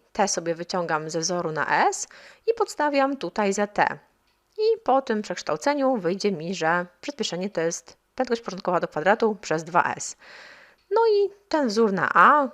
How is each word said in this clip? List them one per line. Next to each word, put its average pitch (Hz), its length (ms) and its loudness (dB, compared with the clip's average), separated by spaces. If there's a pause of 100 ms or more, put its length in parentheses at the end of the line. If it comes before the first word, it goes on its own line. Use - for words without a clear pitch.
(120)
T 190 160 0
sobie 170 260 -4
wyciągam 165 560 -4
ze 165 100 -4
wzoru 165 320 -4
na 156 360 0
S - 200 -6 (380)
i 453 80 0
podstawiam 285 640 0
tutaj 196 360 -2
za 202 140 -2
T. 160 320 -2 (600)
I 440 260 2
po 269 180 2
tym 214 200 -4
przekształceniu 262 760 -2
wyjdzie 196 360 -2
mi, 170 220 -6
że 170 320 0 (140)
przyspieszenie 208 500 -8
to 170 100 -4
jest - 360 -6 (180)
prędkość 247 280 -4
początkowa 180 380 -4
do 170 80 -2
kwadratu 214 520 0
przez 160 240 -4
dwa 165 320 4
S. - 200 -14 (760)
No 427 100 2 (140)
i 403 160 2 (180)
ten 294 200 0
wzór 208 240 2
na 160 220 0
A, 254 400 6